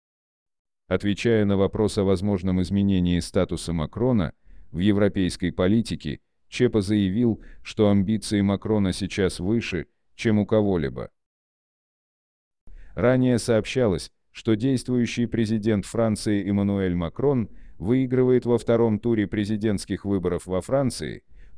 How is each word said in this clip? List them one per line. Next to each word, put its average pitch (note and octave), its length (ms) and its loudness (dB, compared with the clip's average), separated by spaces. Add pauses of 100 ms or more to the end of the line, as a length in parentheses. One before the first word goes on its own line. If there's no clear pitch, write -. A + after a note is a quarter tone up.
(880)
Отвечая G2+ 580 2
на G2+ 120 2
вопрос G#2 420 0
о G2 40 2
возможном F#2+ 600 0
изменении F#2 560 2
статуса E2+ 520 -2
Макрона F#2 600 -2 (380)
в D#2+ 80 -8
европейской G2 720 0
политике, F#2 680 -2 (260)
Чепа A#2 320 0
заявил, G#2 640 0 (200)
что G#2+ 260 2
амбиции G2+ 500 0
Макрона G2 540 0
сейчас F#2 460 -2
выше, F#2+ 480 -2 (260)
чем G#2+ 240 0
у G2+ 80 2
кого-либо. E2+ 640 0 (1800)
Ранее B2 460 2
сообщалось, A2 720 0 (200)
что - 240 0
действующий B2 680 -2
президент A2 600 0
Франции G#2+ 640 0
Эммануэль G2+ 480 0
Макрон A2+ 540 -2 (280)
выигрывает B2+ 680 2
во A#2 140 2
втором A2+ 400 2
туре G#2+ 280 0
президентских G#2 800 -2
выборов F2+ 400 -2
во F#2 160 -2
Франции, A2+ 640 -4 (340)